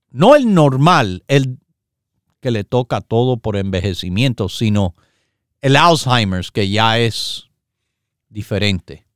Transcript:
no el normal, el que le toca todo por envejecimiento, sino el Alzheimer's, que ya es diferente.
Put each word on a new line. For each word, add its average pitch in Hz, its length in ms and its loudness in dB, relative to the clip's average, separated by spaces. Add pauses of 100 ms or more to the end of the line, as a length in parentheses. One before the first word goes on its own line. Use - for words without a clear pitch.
(100)
no 202 260 4
el 240 180 2
normal, 139 720 2
el 135 320 0 (840)
que 127 120 -4
le 107 100 -4
toca 123 380 -4
todo 120 380 -2
por 107 180 -6
envejecimiento, 95 920 -4
sino 104 460 -2 (640)
el 139 160 2
Alzheimer's, 123 760 0
que 101 180 -4
ya 110 300 0
es - 500 -6 (800)
diferente. 101 880 -6